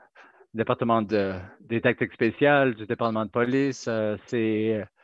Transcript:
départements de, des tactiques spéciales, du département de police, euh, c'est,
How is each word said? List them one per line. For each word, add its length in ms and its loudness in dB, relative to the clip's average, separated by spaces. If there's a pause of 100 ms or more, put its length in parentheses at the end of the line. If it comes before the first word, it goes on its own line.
(540)
départements 480 2
de, 320 0 (280)
des 200 -4
tactiques 320 0
spéciales, 600 2
du 100 -12
département 400 -2
de 60 -10
police, 560 -2
euh, 300 -2 (100)
c'est, 580 -2 (180)